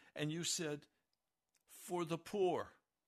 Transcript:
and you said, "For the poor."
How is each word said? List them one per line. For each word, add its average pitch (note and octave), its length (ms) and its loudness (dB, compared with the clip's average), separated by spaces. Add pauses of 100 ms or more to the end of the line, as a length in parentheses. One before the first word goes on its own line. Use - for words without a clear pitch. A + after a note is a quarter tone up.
(160)
and D3+ 160 0
you E3 100 -2
said, D3 460 -2 (800)
"For F3 360 -2
the D#3+ 140 0
poor." F3 560 2 (340)